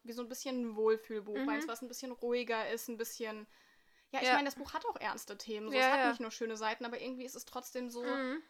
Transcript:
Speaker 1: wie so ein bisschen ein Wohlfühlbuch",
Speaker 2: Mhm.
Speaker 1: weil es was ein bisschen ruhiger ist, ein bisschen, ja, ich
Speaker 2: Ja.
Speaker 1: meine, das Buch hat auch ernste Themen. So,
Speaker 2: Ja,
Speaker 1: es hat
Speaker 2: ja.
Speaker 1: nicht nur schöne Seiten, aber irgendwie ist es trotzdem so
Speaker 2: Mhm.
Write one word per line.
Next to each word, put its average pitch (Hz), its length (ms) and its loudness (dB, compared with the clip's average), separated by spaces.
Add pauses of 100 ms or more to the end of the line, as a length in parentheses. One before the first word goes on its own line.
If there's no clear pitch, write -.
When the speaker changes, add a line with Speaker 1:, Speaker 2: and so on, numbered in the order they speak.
Speaker 1:
wie 233 80 -10
so 233 120 -6
ein 226 60 -8
bisschen 254 320 -2 (100)
ein 214 40 -8
Wohlfühlbuch", 220 600 4
Speaker 2:
Mhm. 269 120 2
Speaker 1:
weil 285 120 2
es 311 80 -2
was 233 140 -4
ein 254 60 -6
bisschen 247 240 -6
ruhiger 233 580 2
ist, 226 200 -2
ein 233 80 -4
bisschen, 220 500 -6 (640)
ja, 269 100 0
ich 247 60 4
Speaker 2:
Ja. 254 60 8
Speaker 1:
meine, 285 120 6
das 277 100 -2
Buch 269 180 -8
hat 320 140 -4
auch 427 100 -2
ernste 208 400 -4
Themen. 214 320 -6
So, 269 60 -2
Speaker 2:
Ja, 254 120 6
Speaker 1:
es 262 60 8
hat 269 100 6
Speaker 2:
ja. 247 60 6
Speaker 1:
nicht 233 100 0
nur 226 120 -4
schöne 220 260 -2
Seiten, 220 260 0
aber 233 160 -4
irgendwie 254 260 -6
ist 262 100 -10
es 247 100 -12
trotzdem 254 440 -8
so 240 140 -8
Speaker 2:
Mhm. 269 460 -2